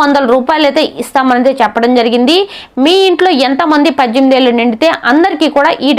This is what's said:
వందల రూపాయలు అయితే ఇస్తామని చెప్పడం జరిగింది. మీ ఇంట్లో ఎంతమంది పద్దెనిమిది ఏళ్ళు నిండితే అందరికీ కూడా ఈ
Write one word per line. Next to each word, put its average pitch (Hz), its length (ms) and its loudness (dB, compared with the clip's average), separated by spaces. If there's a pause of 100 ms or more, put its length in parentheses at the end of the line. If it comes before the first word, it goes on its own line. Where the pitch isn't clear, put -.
వందల 285 320 0
రూపాయలు 302 360 0
అయితే 294 140 -2 (200)
ఇస్తామని 254 600 0
చెప్పడం 226 360 -2
జరిగింది. 240 380 0 (460)
మీ 330 120 2 (140)
ఇంట్లో 359 220 0 (180)
ఎంతమంది 302 420 0 (100)
పద్దెనిమిది 262 380 2
ఏళ్ళు 247 220 2
నిండితే 240 280 0 (240)
అందరికీ 320 440 0
కూడా 294 160 0 (140)
ఈ 294 120 2